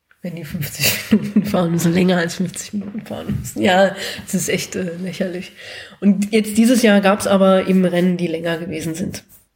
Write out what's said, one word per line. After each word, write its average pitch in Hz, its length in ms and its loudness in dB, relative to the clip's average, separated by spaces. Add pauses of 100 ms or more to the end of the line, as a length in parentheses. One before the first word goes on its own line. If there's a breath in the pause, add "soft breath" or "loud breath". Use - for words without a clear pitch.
(220)
wenn 175 140 -10
die 170 100 -12
fünfzig - 480 -4 (100)
<laughs> - 80 0
Minuten 202 340 2
fahren 175 260 0
müssen, 170 220 2
länger 180 240 4
als 170 180 -2
fünfzig - 380 -8
Minuten 208 280 -8
fahren - 380 -8
müssen. - 220 -8
Ja, 190 340 4 (300 loud breath)
es - 100 -12
ist - 140 -2
echt, - 260 -4
äh, 185 160 -6 (120)
lächerlich. 180 480 -8 (480 loud breath)
Und 202 320 2
jetzt 208 260 0
dieses 233 260 4
Jahr 202 180 8
gab's 196 260 2
aber 190 400 4
eben 190 180 4
Rennen, 175 320 2
die 175 100 -2
länger 165 320 -4
gewesen 160 340 -6
sind. - 300 -8 (320)